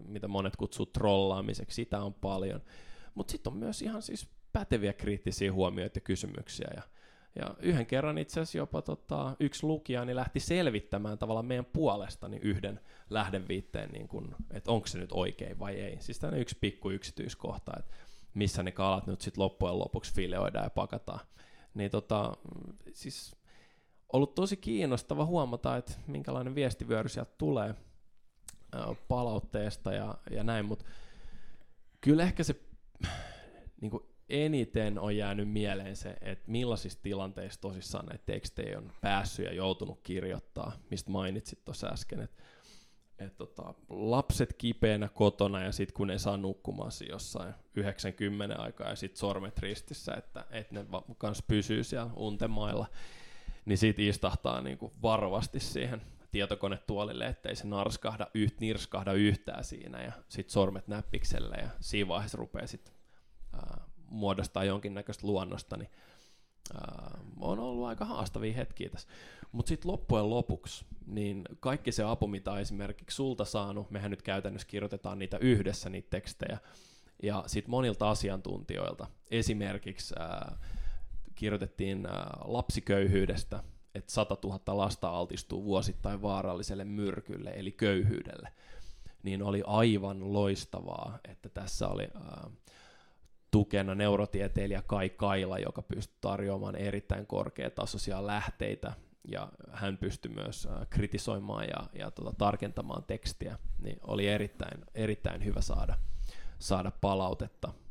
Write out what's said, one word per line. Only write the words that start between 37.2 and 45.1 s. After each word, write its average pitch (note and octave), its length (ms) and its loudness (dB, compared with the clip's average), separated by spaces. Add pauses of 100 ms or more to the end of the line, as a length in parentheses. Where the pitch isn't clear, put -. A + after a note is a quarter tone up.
tosissaan G2 440 -6
näitä - 200 -10
tekstejä - 520 -4
on G#2+ 140 -10 (100)
päässyt G2 440 2
ja F2 80 -4
joutunut F#2 500 -2
kirjoittaa, F#2 680 -4 (200)
mistä G2 200 -4
mainitsit F#2+ 540 -2
tossa - 220 -6
äsken, - 320 -4
et, A2 120 -6 (880)
et G2 180 -12
tota, - 360 -12 (160)
lapset A2+ 640 2
kipeänä G#2+ 560 2
kotona G2 540 6